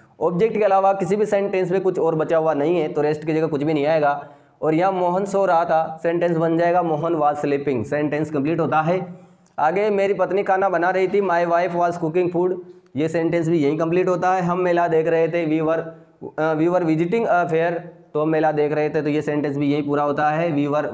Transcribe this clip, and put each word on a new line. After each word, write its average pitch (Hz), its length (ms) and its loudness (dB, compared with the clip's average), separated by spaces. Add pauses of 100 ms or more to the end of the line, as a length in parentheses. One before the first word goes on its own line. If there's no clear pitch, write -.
(200)
Object 180 380 0
के 214 60 2
अलावा 190 280 4
किसी 196 240 -2
भी 208 100 0
sentence 196 440 0
में 190 100 0
कुछ 185 180 0
और 160 160 0
बचा 156 220 0
हुआ 160 180 2
नहीं 156 260 0
है, 151 80 -2
तो 147 140 -2
rest 151 220 -2
की 156 100 -2
जगह 160 120 2
कुछ 151 160 -4
भी 156 120 0
नहीं 143 120 0
आएगा। 147 420 0 (340)
और 156 120 2
यहाँ 180 180 2
मोहन 180 320 0
सो 196 220 0
रहा 170 180 2
था, 160 380 0
sentence 170 340 0
बन 165 220 2
जाएगा 170 240 2
मोहन 165 320 -2
was 147 220 0
sleeping, 139 480 -2
sentence 147 460 -2
complete 151 300 -2
होता 151 200 0
है। 185 340 -2 (440)
आगे 180 320 0
मेरी 196 240 0
पत्नी 180 280 0
खाना 190 260 2
बना 175 220 0
रही 185 180 0
थी, 196 120 0
my 175 260 0
wife 170 300 0
was 175 220 0
cooking 170 380 -2
food, 180 200 0 (400)
ये 151 120 0
sentence 165 400 0
भी 170 100 2
यहीं 147 200 2
complete 170 300 0
होता 180 260 0
है। 190 80 0
हम 175 180 0
मेला 175 280 2
देख 160 180 2
रहे 165 220 2
थे, 160 320 -2
we 160 80 0
were, 165 140 0 (560)
uh, 156 160 0
we 160 140 0
were 180 140 2
visiting 175 420 0
a 175 200 2
fair, 165 280 0 (420)
तो 151 80 0
हम 156 60 0
मेला 156 240 2
देख 147 200 0
रहे 151 180 0
थे, 151 120 0
तो 143 60 -2
ये 147 140 0
sentence 147 340 -2
भी 143 160 0
यहीं 147 140 -2
पूरा 143 160 0
होता 147 280 0
है, 160 260 0
we 143 160 0
were 147 220 -2